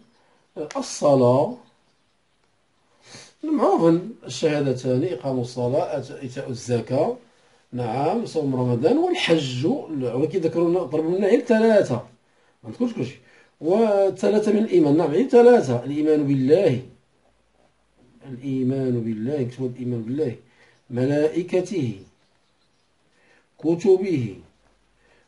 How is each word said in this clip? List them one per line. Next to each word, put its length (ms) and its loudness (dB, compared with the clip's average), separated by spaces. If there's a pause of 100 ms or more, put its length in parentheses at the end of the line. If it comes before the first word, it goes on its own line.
(760)
الصلاة، 800 2 (1900)
معروف 580 2 (240)
الشهادتان، 800 -2
إقام 360 -4
الصلاة، 640 -4 (180)
إيتاء 280 -12
الزكاة، 680 -4 (540)
نعم، 540 -4
صوم 300 -4
رمضان 420 2
والحج، 680 0
ولكن 720 -2
ذكروا 300 0
لنا، 140 0
طلبوا 280 -2
منا 160 0
غير 120 4
ثلاثة، 640 2 (600)
ما 60 -16
نذكرش 240 -4
كلشي. 260 -8 (420)
وثلاثة 920 2
من 60 2
الإيمان، 400 4
نعم، 140 2
غير 160 2
ثلاثة، 560 6
الإيمان 440 0
بالله، 540 4 (1500)
الإيمان 720 -2
بالله، 400 -4
نكتبوا 280 -6
الإيمان 320 -6
بالله، 340 -4 (540)
ملائكته، 1040 -2 (1700)
كتبه، 760 0 (920)